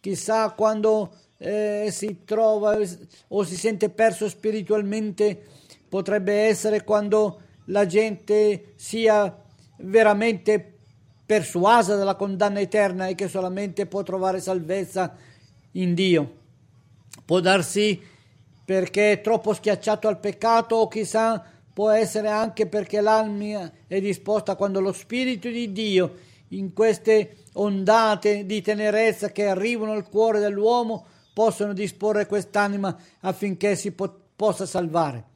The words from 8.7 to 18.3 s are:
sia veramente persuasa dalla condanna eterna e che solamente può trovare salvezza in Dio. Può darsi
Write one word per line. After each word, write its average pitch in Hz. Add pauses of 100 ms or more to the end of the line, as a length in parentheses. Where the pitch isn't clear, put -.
sia 214 (360)
veramente 208 (520)
persuasa 208
dalla 196
condanna 196
eterna 190
e 185
che 190
solamente 190
può 190
trovare 185
salvezza 185 (560)
in 180
Dio. 170 (880)
Può 180
darsi 190 (640)